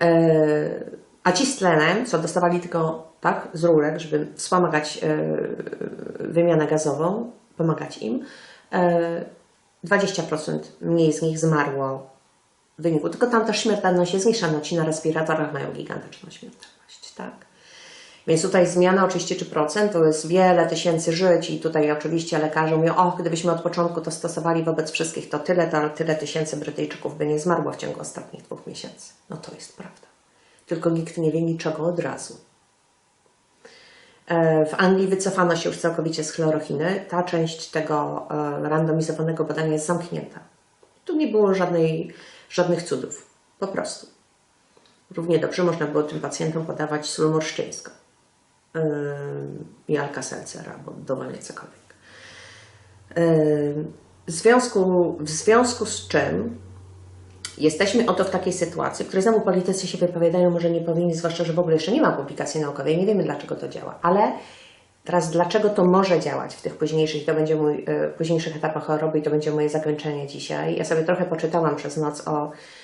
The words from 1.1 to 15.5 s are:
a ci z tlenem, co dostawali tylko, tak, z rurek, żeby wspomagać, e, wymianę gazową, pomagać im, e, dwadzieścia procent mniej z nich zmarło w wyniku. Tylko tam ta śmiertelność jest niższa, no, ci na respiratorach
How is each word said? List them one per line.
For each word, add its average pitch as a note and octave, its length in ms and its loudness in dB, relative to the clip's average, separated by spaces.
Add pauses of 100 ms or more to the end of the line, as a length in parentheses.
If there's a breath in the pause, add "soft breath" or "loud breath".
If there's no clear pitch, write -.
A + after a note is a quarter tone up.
a F3+ 80 4
ci B3+ 140 2
z - 120 -2
tlenem, F3 480 4
co E3+ 140 0
dostawali F3 400 0
tylko, E3 520 -4 (100)
tak, - 320 -2
z E3 100 -4
rurek, D#3 360 4
żeby D3+ 360 -2
wspomagać, D#3+ 680 0
e, D#3 140 0 (1040)
wymianę E3 480 4
gazową, D#3 640 0 (260)
pomagać D#3 400 -2
im, - 280 -4 (480 loud breath)
e, F3 520 2 (580)
dwadzieścia F#3 400 2
procent D#3 580 -6
mniej E3+ 320 4
z D#3 80 -2
nich D#3+ 180 0
zmarło C#3 720 0 (680)
w D#3 40 -12
wyniku. D#3+ 260 2
Tylko A#3+ 180 0
tam A3+ 180 2
ta A3+ 80 -2
śmiertelność F3+ 600 2
jest G3 120 0
niższa, G3+ 260 2
no, D3+ 100 0
ci F3 140 -6
na D#3+ 100 2
respiratorach D#3 680 -2